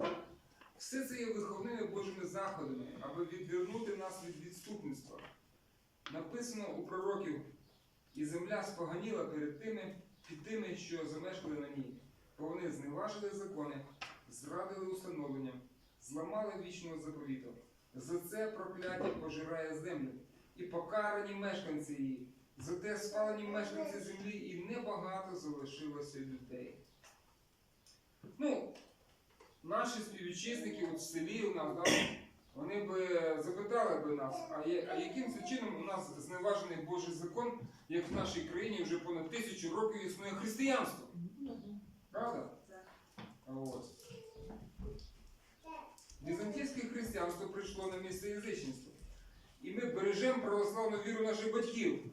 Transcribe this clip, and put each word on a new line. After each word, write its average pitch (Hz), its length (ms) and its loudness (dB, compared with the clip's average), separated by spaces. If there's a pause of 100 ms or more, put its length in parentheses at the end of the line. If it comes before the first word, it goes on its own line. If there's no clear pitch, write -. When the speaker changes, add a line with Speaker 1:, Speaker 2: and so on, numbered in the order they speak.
(800)
Speaker 1:
Все 262 260 -2
це 247 160 -2
є 226 120 2
виховними 208 540 0
Божими 185 400 -2
заходами, 139 600 0 (140)
аби 170 240 0
відвернути 185 720 0
нас 185 300 -4
від 156 100 -6 (100)
відступництва. - 720 -6 (960)
Написано 214 680 -2
у 170 80 -2
пророків: 190 540 2 (720)
«І 151 100 0
земля 175 400 0
споганіла 170 600 0
перед 151 360 0
тими, 202 360 -2 (320)
під 151 160 -10
тими, 208 320 0
що 165 300 -2
замешкали 160 480 -2
на 143 140 -2
ній, 135 260 -4 (440)
бо 151 100 -2
вони 170 240 0
зневажили 202 580 0
закони, 151 460 -2 (540)
зрадили 185 560 -2
установлення, 143 680 -2 (500)
зламали 208 500 0 (100)
вічного 170 360 -6
заповіту. 139 500 -4 (460)
За 131 240 0
це 214 280 0
прокляття 185 640 0
пожирає 156 680 0
землю, 151 360 -2 (460)
і 175 60 -6
покарані 202 720 2
мешканці 160 580 0
її. 131 360 0 (300)
Зате 180 400 0
спалені 214 500 2
мешканці 208 520 0
землі, 196 500 -4
і 180 240 -4
небагато 190 600 -2
залишилося 143 840 -4
людей». 127 580 -6 (1600)
Ну, - 360 4 (880)
наші 214 380 4
співвітчизники 196 920 -2
от 156 60 0
в - 20 -6
селі 202 420 0
у 196 120 4
нас, 156 220 0
да, - 140 8 (640)
вони 202 300 0
б 190 80 -2 (500)
запитали 196 600 4
би 147 120 4
нас, 135 200 0 (140)
а 151 180 0
я-, 349 220 4
а - 40 0
яким 262 380 0
це - 160 -2
чином 233 340 2
у - 20 -2
нас 190 340 0
зневажений 180 580 2
Божий 165 380 0
закон, 226 460 0 (280)
як 170 200 4
в - 60 0
нашій - 260 2
країні 185 420 2
вже 160 160 2
понад 165 320 0
тисячу 196 460 0
років 220 300 4
існує 196 240 -4
християнство? 220 760 4 (340)
Speaker 2:
Мгм. 208 400 -6 (300)
Speaker 1:
Правда? 233 400 0 (180)
Speaker 3:
Так. 190 180 -16 (600)
Speaker 1:
От. 131 380 -2 (2500)
Візантійське 214 540 0
християнство 202 680 0
прийшло 190 380 -2
на 185 100 0
місце 185 320 -4
язичництва. 196 640 -2 (720)
І 185 100 -4
ми 214 140 0
бережемо 202 560 6
православну 208 560 4
віру 220 260 2
наших 214 300 4
батьків. - 580 4